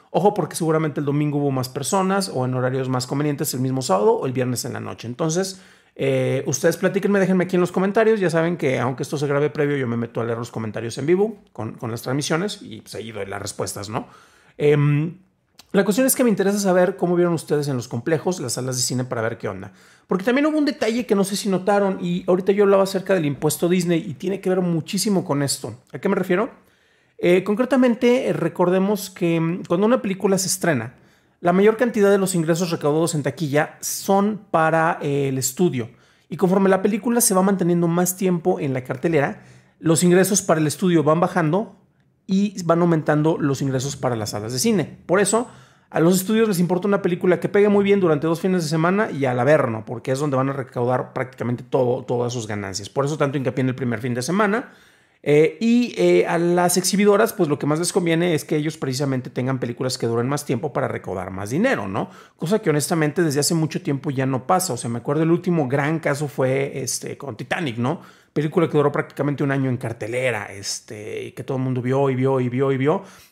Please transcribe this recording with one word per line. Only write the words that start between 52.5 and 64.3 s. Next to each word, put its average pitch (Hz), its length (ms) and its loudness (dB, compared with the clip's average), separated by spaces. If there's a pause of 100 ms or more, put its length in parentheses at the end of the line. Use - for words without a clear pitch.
Por 143 160 -2
eso 147 120 -4
tanto 143 200 0
hincapié 131 240 -2
en 131 80 2
el 127 60 -2
primer 120 240 -4
fin 120 160 -4
de 123 60 -2
semana. 202 520 -2 (540)
Eh, 151 320 4
y, 233 380 2
eh, 175 300 4
a 175 100 0
las 175 400 2
exhibidoras, 202 560 2
pues, 165 160 0
lo 147 80 0
que - 80 -6
más 151 140 2
les 175 120 -2
conviene 170 440 2
es - 100 -4
que 156 120 -2
ellos 156 200 -4
precisamente 131 540 -4
tengan 127 280 -2
películas 127 380 -4
que - 80 -4
duren 117 220 0
más 143 180 -4
tiempo 139 260 -4
para 131 160 -2
recaudar 98 440 -8
más 98 180 -8
dinero, 160 380 0
¿no? 113 240 -4 (260)
Cosa 202 220 -2
que 175 100 -2
honestamente 151 540 0
desde 147 160 0
hace 156 160 0
mucho 160 260 -2
tiempo 143 300 -4
ya 131 160 -2
no 131 180 -4